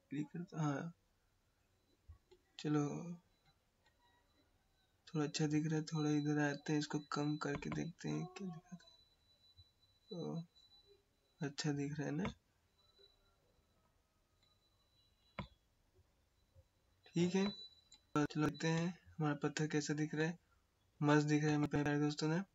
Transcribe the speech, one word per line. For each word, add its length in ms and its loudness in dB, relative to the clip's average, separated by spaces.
click 180 -4
करता, 340 -6
हाँ 320 -2
चलो 280 2
थोड़ा 180 -2
अच्छा 220 0
दिख 200 2
रहा 80 0
है, 100 0
थोड़ा 260 0
इधर 300 2
आते 320 0
हैं, 60 2
इसको 200 -2
कम 260 0
करके 340 -4
देखते 380 -4
हैं 160 -2
क्या 100 -6
दिख 160 -10
रहा 120 -18
है। 60 -18
तो 320 -4
अच्छा 300 -2
दिख 280 -2
रहा 80 -2
है 80 -2
ना, 180 -2
ठीक 300 2
है। 120 4
तो 800 -4
चलो 200 0
देखते 220 0
हैं 200 2
हमारा 340 -2
पत्थर 240 -2
कैसा 260 0
दिख 220 -2
रहा 120 2
है, 100 -4
मस्त 260 6
दिख 160 4
रहा 80 4
है 60 4
मेरे 160 2
प्यारे 260 2
दोस्तों 280 0
ने। 140 2